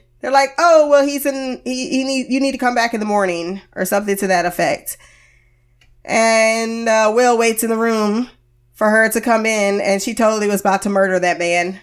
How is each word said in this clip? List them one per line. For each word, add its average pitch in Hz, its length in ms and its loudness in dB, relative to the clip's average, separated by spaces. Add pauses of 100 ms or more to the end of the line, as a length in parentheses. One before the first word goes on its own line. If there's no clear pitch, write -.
(220)
they're 254 100 -4
like, 269 260 2
"Oh, 320 320 4
well, 285 160 4
he's 285 200 -6
in, 269 400 -4
he, 254 240 -6
he 262 140 -2
need, 262 260 -4
you 262 100 0
need 269 140 0
to 254 40 -10
come 247 160 0
back 233 220 0
in 214 40 -4
the 214 60 -4
morning," 190 560 -2 (140)
or 190 100 -4
something 202 320 -2
to 202 100 -4
that 180 200 0
effect. - 500 -4 (1040)
And, 226 840 0
uh, 220 240 2
Will 247 240 4
waits 226 260 0
in 226 60 -2
the 226 80 0
room 220 520 0 (440)
for 214 160 0
her 220 200 4
to 226 120 -2
come 226 240 0
in, 202 360 0
and 196 200 -2
she 226 120 -6
totally 214 340 0
was 202 140 0
about 196 220 0
to 208 60 -2
murder 196 300 0
that 175 200 0
man, 175 440 -2